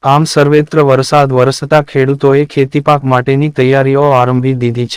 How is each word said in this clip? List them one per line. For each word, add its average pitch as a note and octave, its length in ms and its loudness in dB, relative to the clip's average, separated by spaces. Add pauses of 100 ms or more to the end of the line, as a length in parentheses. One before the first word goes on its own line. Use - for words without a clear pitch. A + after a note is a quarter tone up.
આમ C#3+ 220 2
સર્વેત્ર D3+ 600 0
વરસાદ C3+ 540 0
વરસતા C#3 460 0
ખેડૂતોએ C#3 640 0
ખેતીપાક C#3+ 640 -2
માટેની C3+ 480 -2
તૈયારીઓ C3+ 520 2
આરંભી B2+ 480 0
દીધી A#2+ 360 -4